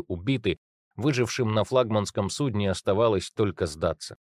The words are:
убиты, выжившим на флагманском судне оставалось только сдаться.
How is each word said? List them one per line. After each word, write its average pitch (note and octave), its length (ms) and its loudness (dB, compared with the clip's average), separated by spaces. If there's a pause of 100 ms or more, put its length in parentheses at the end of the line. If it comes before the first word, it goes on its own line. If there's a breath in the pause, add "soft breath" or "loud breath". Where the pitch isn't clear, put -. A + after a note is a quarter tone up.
убиты, F#2 520 -2 (380)
выжившим A#2+ 580 0
на G#2+ 100 2
флагманском G#2+ 640 0
судне G#2 420 0
оставалось G2+ 600 2
только F#2+ 360 -2
сдаться. D#2+ 520 -4 (160)